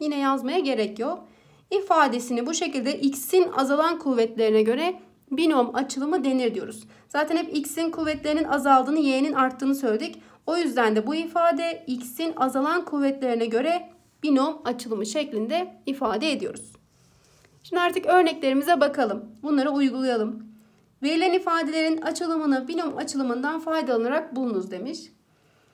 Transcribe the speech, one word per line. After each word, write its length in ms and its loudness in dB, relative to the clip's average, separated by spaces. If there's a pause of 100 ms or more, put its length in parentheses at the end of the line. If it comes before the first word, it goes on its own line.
yine 180 -2
yazmaya 400 0
gerek 400 -2
yok. 300 -6 (420)
İfadesini 760 2
bu 80 -2
şekilde 440 -2
x'in 580 2
azalan 420 2
kuvvetlerine 640 2
göre 320 2 (360)
binom 460 2
açılımı 480 -2
denir 300 2
diyoruz. 300 -10 (240)
Zaten 280 0
hep 200 -2
x'in 340 -2
kuvvetlerinin 540 -2
azaldığını, 540 4
y'nin 340 2
arttığını 420 0
söyledik. 480 -2 (240)
O 100 0
yüzden 400 2
de 100 0
bu 80 -2
ifade 720 0
x'in 500 -6
azalan 480 0
kuvvetlerine 640 0
göre 420 0 (340)
binom 420 2
açılımı 420 -4
şeklinde 680 -4 (120)
ifade 460 -2
ediyoruz. 400 -8 (880)
Şimdi 200 -2
artık 240 0
örneklerimize 720 4
bakalım. 440 0 (180)
Bunları 280 2
uygulayalım. 760 -2 (560)
Verilen 300 2
ifadelerin 680 0
açılımını 680 0
binom 280 -4
açılımından 640 -4
faydalanarak 760 -2
bulunuz 340 -2
demiş. 280 -10 (760)